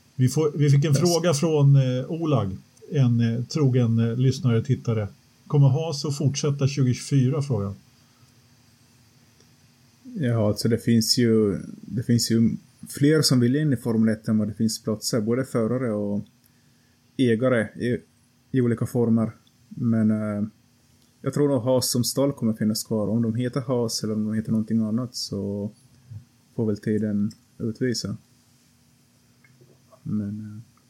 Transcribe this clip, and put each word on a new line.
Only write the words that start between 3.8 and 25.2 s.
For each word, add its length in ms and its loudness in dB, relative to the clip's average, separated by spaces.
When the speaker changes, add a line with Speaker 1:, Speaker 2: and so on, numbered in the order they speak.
Speaker 1:
eh, 160 0
lyssnare 440 2
och 60 -2
tittare. 420 -2
Kommer 200 6
Haas 380 -2
att 120 -4
fortsätta 500 0
tjugotjugofyra, 760 0
frågar 240 -2
han. 100 -8
Speaker 2:
Ja, 320 0
alltså 220 0
det 80 2
finns 400 2
ju, 420 4
det 220 -6
finns 280 0
ju 180 4
fler 320 2
som 180 2
vill 160 4
in 180 0
i 40 0
Formel 380 0
ett 120 -12
än 100 2
vad 100 0
det 60 -8
finns 300 -2
platser, 380 -4
både 240 0
förare 480 -2
och 320 -4
ägare 440 2
i, 360 -4
i 40 4
olika 240 0
former. 460 0
Men, 420 0
eh, 360 -4
jag 120 -4
tror 140 2
nog 160 0
Haas 280 0
som 120 0
stall 280 0
kommer 220 0
finnas 300 -2
kvar. 240 -2
Om 140 0
de 140 -2
heter 260 -2
Haas 420 -2
eller 100 -2
om 120 -2
de 80 -4
heter 180 -4
någonting 300 0
annat 340 -4
så 560 -6